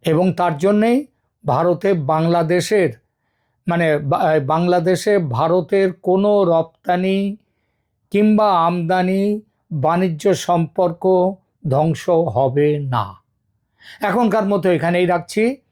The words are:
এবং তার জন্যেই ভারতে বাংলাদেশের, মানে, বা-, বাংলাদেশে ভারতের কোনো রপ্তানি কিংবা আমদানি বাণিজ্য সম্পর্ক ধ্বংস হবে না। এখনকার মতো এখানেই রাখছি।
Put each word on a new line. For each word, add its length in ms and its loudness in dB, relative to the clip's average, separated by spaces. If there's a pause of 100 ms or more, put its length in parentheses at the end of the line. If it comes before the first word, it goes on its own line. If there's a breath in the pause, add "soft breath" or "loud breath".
এবং 280 0
তার 260 -2
জন্যেই 480 2 (400)
ভারতে 480 0
বাংলাদেশের, 960 0 (760)
মানে, 300 0
বা-, 420 0
বাংলাদেশে 800 0
ভারতের 720 0
কোনো 520 0
রপ্তানি 920 -2 (720)
কিংবা 560 2
আমদানি 760 0 (320)
বাণিজ্য 600 0
সম্পর্ক 1000 0 (360)
ধ্বংস 400 -2
হবে 680 0
না। 360 -4 (840 loud breath)
এখনকার 440 0
মতো 260 0
এখানেই 360 0
রাখছি। 500 -2 (160)